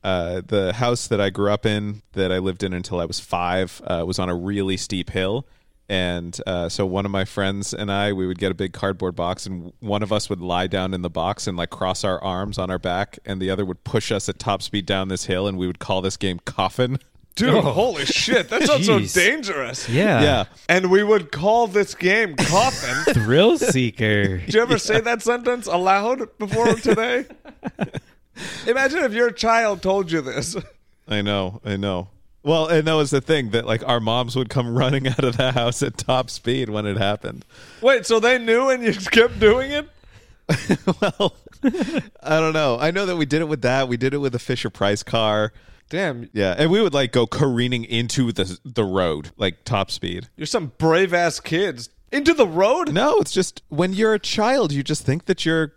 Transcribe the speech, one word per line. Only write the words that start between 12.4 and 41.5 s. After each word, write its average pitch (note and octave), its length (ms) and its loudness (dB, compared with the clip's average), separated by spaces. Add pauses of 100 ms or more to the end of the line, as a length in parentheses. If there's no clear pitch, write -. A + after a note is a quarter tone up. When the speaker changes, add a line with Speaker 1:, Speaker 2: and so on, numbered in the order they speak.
Speaker 1:
on F#2 100 -4
our F#2 80 -4
back, F#2 480 -4
and F#2+ 160 -6
the F#2 80 -2
other F#2+ 160 -2
would F2+ 180 -10
push - 280 -2
us G#2 180 -4
at - 80 -6
top G2 240 -2
speed G2+ 240 -4
down F#2+ 220 0
this F#2+ 180 -4
hill, F#2+ 220 -2
and F#2+ 100 -4
we F2+ 80 -2
would F2+ 140 -4
call F#2 240 -2
this F#2+ 120 -2
game F2+ 300 -4
Coffin. B2 540 -2 (340)
Speaker 2:
Dude, A#3+ 220 2
Speaker 3:
Oh. G#3+ 60 4
Speaker 2:
holy E3 440 0
shit. - 440 0
That D4 180 2
sounds C4+ 180 4
so G#3+ 140 6
Speaker 3:
Jeez. G2 160 -4
Speaker 2:
dangerous. F3+ 720 0
Speaker 3:
Yeah. D3+ 320 4
Speaker 1:
Yeah. C3+ 220 4 (240)
Speaker 2:
"And F3+ 240 2
we F#3+ 100 6
would G#3 300 2
call A3 340 2
this G3+ 300 0
game F#3 400 0
Coffin." C#3+ 800 2
Speaker 3:
<laughs> - 20 -
Thrill D3 420 6
seeker. G#2+ 800 2
Speaker 2:
Did - 160 -6
you A3 80 6
ever A#3+ 120 2
Speaker 3:
Yeah. A3+ 40 2
Speaker 2:
say G#3+ 240 0
that A#3 220 -2
sentence A#3+ 420 0
aloud G3 720 0
before A3 380 2
today? B3 560 0
Speaker 3:
<laughs> - 1400 -10
Speaker 2:
Imagine C4+ 360 2
if A#3 100 0
your A#3 180 2
child A3 500 2
told F#3+ 300 0
you E3 100 0
this. C3 340 -6 (520)
Speaker 1:
I G#2 140 0
know, G2+ 440 -2
I G#2 120 -2
know. F#2+ 320 -2 (320)
Well, D#3+ 260 2
and D#3+ 200 2
that D#3+ 60 2
was D3+ 160 2
the C#3 100 2
thing, C#3 320 0
that, A#2 140 0
like, A2+ 220 -2
our A#2+ 120 2
moms A#2 360 -2
would B2 140 -2
come A#2+ 280 -2
<laughs> - 0 -
running C3 300 0
out C3 160 0
of A#2+ 140 0
the C3 140 2
house A#2+ 320 0
at A#2+ 140 -4
top C3 320 0
speed B2 400 -4
when G#2 160 -4
it G2+ 120 -2
happened. G2+ 460 -2 (380)
Speaker 2:
Wait, A#3+ 240 4
so A3+ 140 4
they B3 200 4
knew A#3 300 2
and B3+ 140 2
you A3 100 2
<laughs> F#3+ 180 -6
kept A3+ 280 4
doing B3 320 4
it? D4 180 -4 (600)
Speaker 1:
<laughs> - 300 0 (220)
Well, - 340 0 (880)